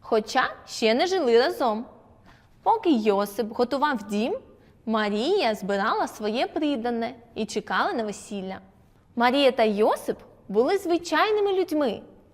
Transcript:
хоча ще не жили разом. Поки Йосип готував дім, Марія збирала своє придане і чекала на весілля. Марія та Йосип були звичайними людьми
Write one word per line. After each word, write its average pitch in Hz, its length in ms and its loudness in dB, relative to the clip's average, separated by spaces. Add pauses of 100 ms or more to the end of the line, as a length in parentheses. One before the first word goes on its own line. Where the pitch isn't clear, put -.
хоча 233 500 0 (160)
ще 220 280 0
не 311 120 2
жили 285 340 4
разом. 254 440 0 (760)
Поки 427 300 2
Йосип 214 640 0
готував 254 540 0
дім, 233 280 -2 (480)
Марія 220 680 0
збирала 208 540 -2
своє 226 380 -4
придане 240 680 -2 (200)
і 220 120 -4
чекала 220 460 -2
на 240 120 -4
весілля. 190 540 -10 (580)
Марія 247 360 4
та 247 120 2
Йосип 220 540 0 (300)
були 262 300 2
звичайними 381 760 0
людьми 302 480 0 (340)